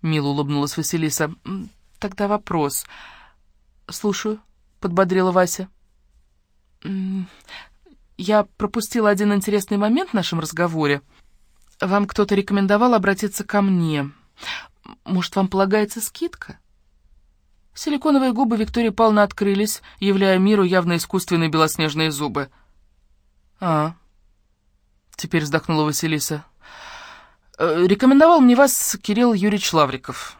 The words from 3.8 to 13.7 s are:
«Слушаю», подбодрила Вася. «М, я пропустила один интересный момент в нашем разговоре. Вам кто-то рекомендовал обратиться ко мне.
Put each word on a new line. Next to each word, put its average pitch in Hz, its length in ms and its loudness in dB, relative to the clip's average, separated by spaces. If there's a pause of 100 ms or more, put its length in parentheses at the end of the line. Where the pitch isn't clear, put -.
«Слушаю», 214 520 -6 (400)
подбодрила 185 520 0
Вася. 185 360 0 (1160)
«М, 190 440 -6 (880)
я 208 280 2 (120)
пропустила 214 540 0
один 208 220 2
интересный 202 440 -2
момент 233 340 0
в - 40 -8
нашем 175 260 -2
разговоре. 156 600 -2 (800)
Вам 196 260 0
кто-то 202 280 0
рекомендовал 202 600 2
обратиться 196 500 0
ко 202 180 0
мне. 160 480 0 (960)